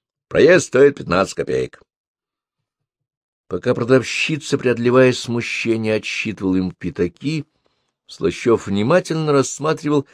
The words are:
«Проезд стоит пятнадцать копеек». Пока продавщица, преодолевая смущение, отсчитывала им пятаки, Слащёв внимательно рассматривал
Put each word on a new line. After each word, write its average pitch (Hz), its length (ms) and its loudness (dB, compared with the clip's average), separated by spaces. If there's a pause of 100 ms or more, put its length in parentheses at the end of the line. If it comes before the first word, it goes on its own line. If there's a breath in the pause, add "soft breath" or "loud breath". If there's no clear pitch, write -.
(280)
«Проезд 151 400 4
стоит 139 280 4
пятнадцать 90 380 -2
копеек». 65 480 -6 (1700)
Пока 104 260 -2
продавщица, 131 840 0
преодолевая 123 560 4
смущение, 113 800 -4
отсчитывала 101 640 -4
им 92 140 0
пятаки, 90 720 -6 (640)
Слащёв 117 600 -2
внимательно 151 640 -2
рассматривал 147 800 -2